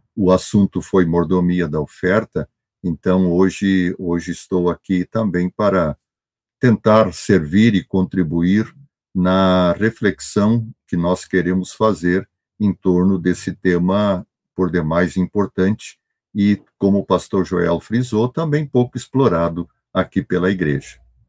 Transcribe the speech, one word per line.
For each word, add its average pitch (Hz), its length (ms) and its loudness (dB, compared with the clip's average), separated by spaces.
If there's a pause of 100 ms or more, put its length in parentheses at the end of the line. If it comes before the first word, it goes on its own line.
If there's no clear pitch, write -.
(140)
o 95 160 0
assunto 92 520 2
foi 95 240 0
mordomia 87 640 0
da 76 100 -4
oferta, 90 720 -4 (340)
então 92 480 0
hoje, 92 640 0
hoje 87 360 -4
estou 87 360 -2
aqui 90 360 -2
também 90 440 -2
para 87 460 -2 (640)
tentar 107 540 4
servir 98 600 2
e 87 60 0
contribuir 92 840 0 (480)
na 92 640 2
reflexão 107 880 0 (180)
que 90 120 -4
nós 87 260 0
queremos 90 480 -2
fazer 90 560 0 (320)
em 101 140 2
torno 92 440 2
desse 87 360 -2
tema 92 720 0 (260)
por 90 160 -2
demais 85 460 0
importante 95 800 -2 (380)
e, 101 260 0 (160)
como 101 220 2
o 95 60 -6
pastor 92 400 0
Joel 87 340 -2
frisou, 117 480 -2
também 151 380 -2
pouco 127 320 0
explorado 113 720 -2 (260)
aqui 95 280 -2
pela 90 300 0
igreja. 78 480 -4 (300)